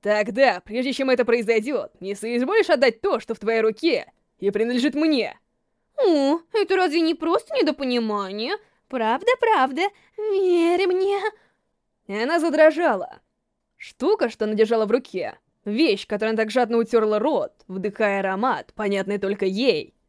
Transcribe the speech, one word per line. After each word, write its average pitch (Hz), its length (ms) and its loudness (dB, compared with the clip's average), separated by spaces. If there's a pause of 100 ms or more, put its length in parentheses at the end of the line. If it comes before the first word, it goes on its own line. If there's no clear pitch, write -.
"Тогда, 214 600 2
прежде 247 340 -4
чем 269 160 -2
это 247 160 2
произойдёт, 233 720 0
не 196 140 -8
соизволишь 254 560 0
отдать 254 320 2
то, 311 180 -2
что 226 140 -8
в - 40 -14
твоей 226 220 0
руке, 220 500 -2 (280)
и 196 120 0
принадлежит 233 440 0
мне?" 294 440 0 (580)
"О, 320 420 2 (140)
это 392 240 0
разве 349 240 2
не 330 140 0
просто 339 420 -2
недопонимание? 240 1000 -2 (320)
Правда, 262 520 -2
правда, 302 420 2 (340)
верь 370 680 2
мне!" 381 340 0 (880)
И 196 80 -6
она 285 240 0
задрожала. 311 800 2 (560)
Штука, 349 520 -2
что - 180 -6
она 214 80 -2
держала 220 320 2
в 202 40 -4
руке, 190 480 -4 (260)
вещь, 214 420 0
которой 214 240 -4
она 220 80 -2
так 220 120 -2
жадно 233 280 0
утерла 220 400 2
рот, 254 340 -2 (160)
вдыхая 196 520 -2
аромат, 190 540 -2
понятный 202 440 -4
только 196 280 -4
ей. 190 480 -2 (140)